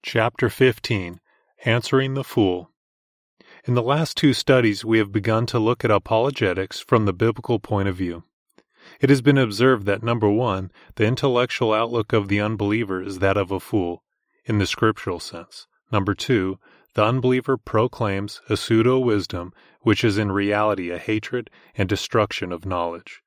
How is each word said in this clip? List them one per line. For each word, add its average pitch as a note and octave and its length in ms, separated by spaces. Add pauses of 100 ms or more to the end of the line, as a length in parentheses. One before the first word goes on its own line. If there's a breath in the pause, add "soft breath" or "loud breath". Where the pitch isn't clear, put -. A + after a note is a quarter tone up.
Chapter A#2 440
fifteen, G2+ 680 (460)
Answering C3+ 480
the C3+ 100
Fool. F#2 460 (920 loud breath)
In B2 100
the B2 80
last C#3+ 340
two C#3 180
studies, A#2 520
we A2 140
have G2+ 120
begun A2 360
to - 100
look A2+ 260
at A#2 60
apologetics G#2 920
from A2+ 260
the G2 60
biblical A2 460
point G2 320
of F#2 60
view. F2 280 (760 soft breath)
It C3+ 80
has C3+ 140
been C#3 160
observed A2+ 480
that, G2 160
number A2+ 260
one, G2+ 420 (240 soft breath)
the A2 100
intellectual A#2+ 680
outlook A#2 400
of G#2 140
the G#2 120
unbeliever G#2 600
is F#2+ 160
that G2 180
of F#2+ 140
a F#2+ 100
fool, F2 440 (420)
in G#2+ 140
the F#2 80
scriptural A2 520
sense. - 460 (260)
Number G2+ 220
two, F#2+ 460 (340 soft breath)
the G#2 100
unbeliever B2+ 540
proclaims G#2 880
a G#2 100
pseudo-wisdom, A2+ 960 (280 soft breath)
which G#2+ 220
is G#2+ 160
in G#2 120
reality G2+ 600
a F2 80
hatred A2 500 (240 soft breath)
and G2 160
destruction G2+ 600
of E2+ 120
knowledge. F2 640